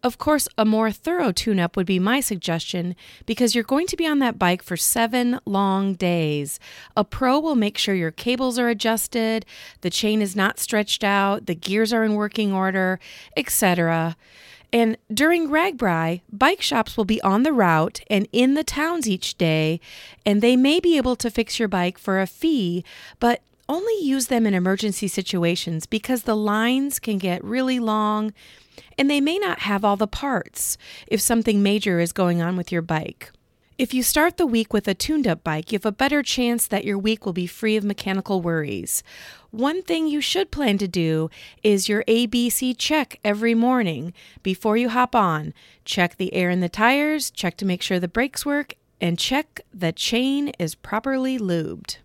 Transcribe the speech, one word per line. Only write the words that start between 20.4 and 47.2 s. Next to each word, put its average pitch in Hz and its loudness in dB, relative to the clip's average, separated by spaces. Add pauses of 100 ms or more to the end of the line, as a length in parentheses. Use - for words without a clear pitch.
they 240 6
may 277 4
be 339 4
able 254 0
to 233 -2
fix - -4
your 226 0
bike 180 -2
for 190 0
a 190 0
fee, 185 -2 (340)
but 240 2 (260)
only 403 -2
use 269 0
them 226 2
in 202 2
emergency 190 -2
situations 170 -2
because 233 -4
the 220 0
lines 233 0
can 214 -4
get 180 -2
really 254 -2
long 214 0 (640)
and 277 2
they 285 2
may 320 0
not 392 -2
have 202 -2
all 202 4
the 208 -2
parts - -6 (300)
if 214 0
something 226 2
major 202 2
is 170 0
going 175 2
on 180 -2
with 175 -6
your 170 0
bike. 160 -6 (460)
If 262 -2
you 254 0
start 320 2
the 339 2
week 226 0
with 208 0
a 196 0
tuned-up 240 0
bike, 156 -4
you 214 -2
have - -4
a 214 0
better 277 0
chance 240 0
that - -2
your 196 -2
week 214 -2
will 190 -4
be 175 -4
free 214 0
of 202 0
mechanical 196 -2
worries. 151 -4 (480)
One 294 -2
thing 320 0
you 294 0
should 370 -2
plan 208 0
to 202 -2
do 160 0 (340)
is 202 2
your 214 0
A 233 4
B 240 0
C 254 -2
check - -2
every 214 2
morning 226 0 (300)
before 208 0
you 240 2
hop 247 0
on. 156 0 (320)
Check - 0
the 185 -4
air 180 0
in 180 0
the 175 0
tires, 285 0